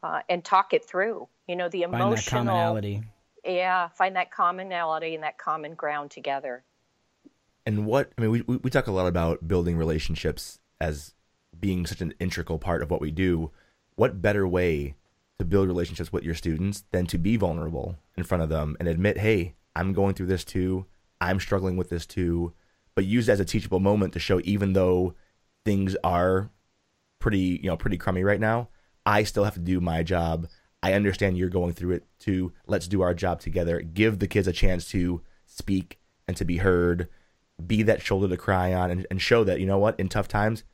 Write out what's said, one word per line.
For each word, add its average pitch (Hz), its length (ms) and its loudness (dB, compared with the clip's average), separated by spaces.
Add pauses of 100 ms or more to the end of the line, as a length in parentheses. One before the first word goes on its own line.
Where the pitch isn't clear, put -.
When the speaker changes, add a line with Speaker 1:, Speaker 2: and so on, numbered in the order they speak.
Speaker 1:
uh, 160 260 -4
and 175 140 0
talk 196 300 2
it 165 120 2
through, 196 440 -4 (180)
you 175 100 -6
know, 180 120 -4
the 175 140 -2
Speaker 2:
Find 175 120 -2
that 117 60 0
Speaker 1:
emotional 120 440 0
Speaker 2:
commonality. 101 580 0 (420)
Speaker 1:
Yeah, 180 440 0
find 190 280 -2
that 180 140 -2
commonality 170 840 -2
and 156 100 -10
that 151 120 -6
common 156 380 -6
ground 147 360 -6
together. 135 540 -8 (1000)
Speaker 3:
And 104 200 -2
what, 127 300 0
I 117 60 -4
mean, 110 80 2
we, 117 120 0
we, 123 140 -2
we 131 140 -4
talk 135 160 2
a 107 60 -4
lot 92 140 2
about 85 400 0
building 87 300 2
relationships 80 840 -2 (220)
as 76 340 -6 (460)
being 90 260 0
such - 140 -8
an 87 180 -4
integral 85 400 -4
part 85 240 -2
of 78 80 -6
what 82 100 0
we 78 120 -4
do. 82 400 0 (420)
What 101 260 0
better 101 280 2
way 82 480 0 (420)
to - 60 -2
build 98 240 4
relationships 87 440 -2
with - 120 -2
your 80 100 -4
students 87 560 -2
than 90 160 0
to 87 120 -2
be 98 180 2
vulnerable 82 640 -4 (160)
in 90 80 -4
front 87 180 0
of 78 60 0
them 76 320 0
and 87 80 0
admit, 87 300 2
"Hey, 104 360 2 (220)
I'm 95 160 -2
going 98 220 2
through 92 120 -6
this 90 180 0
too. 92 420 -2 (340)
I'm 92 180 0
struggling 92 380 -2
with 90 120 -2
this 85 160 -6
too." 85 480 -2 (440)
But 98 80 2
use 110 240 2
it 117 40 6
as 101 60 4
a 98 60 2
teachable 95 340 -2
moment 98 360 4
to 85 40 -4
show, 90 240 2
even 98 300 2
though 90 420 4 (500)
things 98 380 0
are 92 480 2 (680)
pretty, 92 420 0
you 92 80 -2
know, 82 60 -2
pretty 101 200 -2
crummy 90 280 -2
right 101 160 2
now, 113 300 0 (360)
I 104 160 4
still 104 220 0
have 101 100 -2
to 87 60 -8
do 90 200 0
my 85 220 0
job. 82 460 0 (340)
I 92 120 2
understand 98 440 2
you're 90 100 0
going 87 260 -2
through 90 180 -4
it 85 140 -4 (120)
too. 92 340 -2 (140)
Let's 90 220 -2
do 95 140 0
our 90 120 2
job 87 260 -2
together. 85 420 -2
Give 98 360 2
the 98 80 0
kids 95 220 2
a 90 40 0
chance 90 360 4
to 90 340 -2 (240)
speak - 540 -4 (260)
and 90 100 -4
to - 80 -4
be 85 120 0
heard. 87 520 2 (560)
Be 107 200 2
that 107 180 2
shoulder 98 260 0
to 110 80 0
cry 92 380 2
on 90 160 0
and, 92 180 -4
and 95 140 -4
show 117 220 4
that, 90 160 0
you 92 60 0
know 98 120 2
what, 107 220 2
in 95 80 0
tough 101 180 -2
times 110 480 0